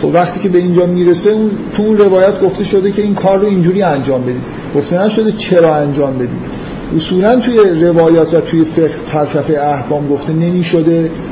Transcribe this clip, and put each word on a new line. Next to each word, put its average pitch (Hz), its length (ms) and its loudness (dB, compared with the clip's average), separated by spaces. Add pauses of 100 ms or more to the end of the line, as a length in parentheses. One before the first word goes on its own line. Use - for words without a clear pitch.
خب 151 120 0
وقتی 175 260 0
که 190 100 -2
به 175 80 2
اینجا 175 280 2
میرسه، 175 440 2
اون، 214 220 0 (260)
تو 208 60 0
اون 214 140 2
روایت 190 440 4
گفته 196 220 0
شده 196 280 0
که 202 100 -2
این 208 120 0
کار 190 260 0
رو 208 80 2
اینجوری 185 340 2
انجام 139 400 0
بدید، 123 200 -4 (340)
گفته 175 300 0
نشده 214 260 0
چرا 170 440 2
انجام 143 400 -2
بدید. 123 400 -6 (400)
اصولاً 190 440 2
توی 233 180 0 (240)
روایات 165 520 4
و 160 80 2
توی 165 220 0
فقه، 156 260 0 (180)
فلسفه 151 520 -2
احکام 147 480 -2
گفته 143 260 -2
نمی‌شده 165 760 0 (200)